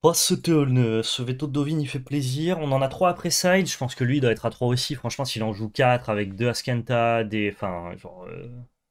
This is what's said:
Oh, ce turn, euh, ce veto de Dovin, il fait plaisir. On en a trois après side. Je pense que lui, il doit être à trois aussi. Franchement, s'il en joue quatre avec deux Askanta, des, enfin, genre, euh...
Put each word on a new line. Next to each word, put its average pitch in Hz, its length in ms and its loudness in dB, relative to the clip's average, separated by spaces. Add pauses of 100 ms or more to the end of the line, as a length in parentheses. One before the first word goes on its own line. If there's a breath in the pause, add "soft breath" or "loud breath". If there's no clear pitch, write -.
Oh, 165 100 8
ce - 220 2
turn, 143 420 4
euh, 113 260 4
ce - 200 -4
veto 131 240 -4
de 131 60 -6
Dovin, 147 260 0
il 143 100 -2
fait 135 100 -6
plaisir. 143 600 -2
On 147 120 -2
en 135 120 2
a 135 40 2
trois 180 220 2
après 175 220 -2
side. 180 360 4
Je - 100 -6
pense 127 180 -4
que - 80 -2
lui, 131 140 2
il 135 40 2
doit 120 100 4
être 110 140 -2
à 113 60 2
trois 123 160 -4
aussi. 123 280 0
Franchement, 120 300 -6
s'il 110 180 -4
en 110 100 -2
joue 107 160 -6
quatre 123 400 2
avec 104 260 -2
deux 117 140 0
Askanta, 117 760 0
des, 104 280 0
enfin, 90 460 -6
genre, 90 280 -18
euh... 90 240 -14 (420)